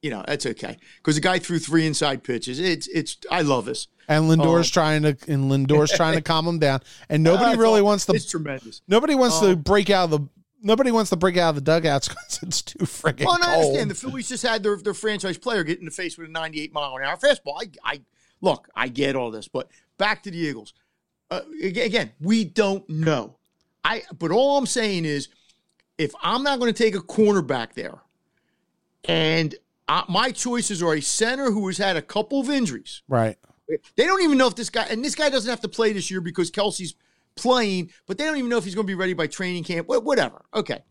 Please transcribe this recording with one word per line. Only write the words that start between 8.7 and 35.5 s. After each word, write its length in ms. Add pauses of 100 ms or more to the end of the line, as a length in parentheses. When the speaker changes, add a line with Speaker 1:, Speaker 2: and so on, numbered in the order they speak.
Speaker 2:
nobody 300
wants 240
to 120
Speaker 1:
Um, 100
Speaker 2:
break 280
out 140
of 60
the, 180 (360)
nobody 280
wants 180
to 60
break 220
out 120
of 60
the 60
dugouts 460
<laughs> 40
'cause 300
it's 180
too 240
friggin' 400
Speaker 1:
Well, 120
and 80
I 100
Speaker 2:
cold. 120
Speaker 1:
understand 240
the 40
Phillies 340
just 160
had 180
their, 140
their 180
franchise 440
player 260
get 140
in 80
the 40
face 280
with 100
a 20
ninety-eight 440
mile 220
an 80
hour 120
fastball. 440
I, 100 (240)
I, 60 (420)
look, 340
I 120
get 280
all 160
this, 160
but 200 (300)
back 260
to 60
the 80
Eagles. 340 (580)
Uh, 100 (220)
ag-, 160
again, 420
we 240
don't 440
know. 480 (480)
I, 180 (160)
but 140
all 260
I'm 80
saying 380
is, 240 (680)
if 140 (100)
I'm 220
not 160
gonna 120
take 220
a 60
cornerback 720
there, 260 (1040)
and 500 (340)
I, 200
my 220
choices 520
are 120
a 60
center 500
who 180
has 100
had 180
a 60
couple 380
of 100
injuries. 580
Speaker 2:
Right. 280 (600)
Speaker 1:
They 100
don't 160
even 160
know 80
if 80
this 160
guy, 200
and 140
this 100
guy 160
doesn't 180
have 140